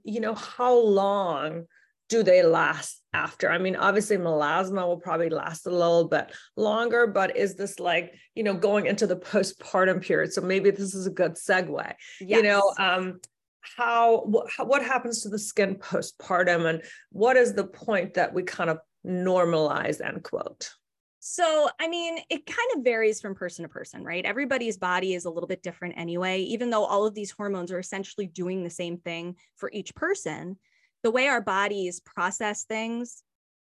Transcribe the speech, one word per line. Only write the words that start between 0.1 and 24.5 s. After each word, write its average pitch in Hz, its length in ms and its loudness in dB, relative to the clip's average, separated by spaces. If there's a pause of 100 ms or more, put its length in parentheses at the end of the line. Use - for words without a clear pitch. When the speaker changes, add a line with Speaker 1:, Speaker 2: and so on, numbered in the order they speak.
Speaker 1:
know, 220 140 -2
how 247 420 0
long 196 880 2 (440)
do 226 140 4
they 180 200 8
last 160 600 2 (100)
after? - 380 -2
I 170 80 2
mean, 185 160 0
obviously 202 420 2
melasma 175 720 0
will 175 140 0
probably 165 280 0
last 160 380 -6
a 175 40 -6
little 170 360 4
bit - 260 0 (240)
longer, 226 520 2
but 196 280 0
is 185 200 0
this, 196 240 -8
like, 175 340 0 (220)
you 220 80 0
know, 202 100 2
going 202 320 2
into 208 220 2
the 175 80 0
postpartum 185 880 0
period? 156 300 0
So - 80 -4
maybe 190 300 2
this 196 240 -2
is 190 120 -6
a 196 40 -4
good 165 220 0
segue. 175 640 -2 (260)
You 202 220 4
know, 202 200 6 (160)
Speaker 2:
Yes. - 0 -
Speaker 1:
um, 185 420 0 (560)
how, 233 560 4
wh-, - 240 2
how, - 100 -4
what 269 180 2
happens 240 380 -2
to 214 60 -10
the 208 100 -4
skin 196 360 0
postpartum, 175 960 0
and 160 120 -4 (280)
what 240 260 4
is 240 180 4
the 196 120 -2
point - 480 -4
that 170 180 2
we 180 120 -2
kind 170 260 -2
of 160 80 -2 (260)
normalize, 170 960 0
end - 220 -8
quote? - 480 -10 (480)
Speaker 2:
So, 311 500 2 (120)
I 330 80 -2
mean, 339 320 -4 (100)
it 320 160 -6
kind 480 300 -2
of 254 80 -2
varies 226 360 2
from 196 140 -8
person 175 300 -10
to 156 40 -12
person, - 360 -14
right? 180 200 -6
Everybody's 240 520 -2